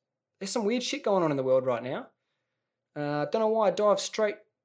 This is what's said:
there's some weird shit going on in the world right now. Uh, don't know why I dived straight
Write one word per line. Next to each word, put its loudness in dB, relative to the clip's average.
there's -10
some -2
weird 0
shit -6
going 2
on 2
in 0
the -2
world 2
right -2
now. -8
Uh, -4
don't -2
know 2
why 2
I 2
dived 2
straight -2